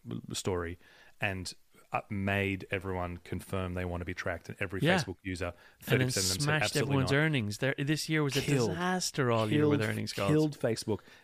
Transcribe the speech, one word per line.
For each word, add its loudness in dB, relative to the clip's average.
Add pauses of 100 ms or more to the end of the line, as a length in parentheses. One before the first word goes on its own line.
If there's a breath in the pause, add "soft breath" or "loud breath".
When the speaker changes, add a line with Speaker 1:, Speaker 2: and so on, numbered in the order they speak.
(320)
Speaker 1:
story, -4 (420 loud breath)
and, -4 (400)
uh, 0 (100)
made 0
everyone -4
confirm -6
they -4
want -4
to -8
be -6
tracked, -6
and -12
every -4
Speaker 2:
Yeah. 4
Speaker 1:
Facebook -4
user, -4
Speaker 2:
And -8 (300 loud breath)
then 2
Speaker 1:
thirty 4
percent 0
of 0
them -2
said, 0
Speaker 2:
smashed 2
Speaker 1:
"Absolutely 0
Speaker 2:
everyone's 4
Speaker 1:
not." 4
Speaker 2:
earnings. 0
There, 2
this 0
year 2
was 0
a 2
Speaker 1:
Killed. 2
Speaker 2:
disaster 0
all 4
year 6
with 4
Speaker 1:
Killed, 2
Speaker 2:
earnings -4
calls. 2
Speaker 1:
killed 4
Facebook. 0 (240 loud breath)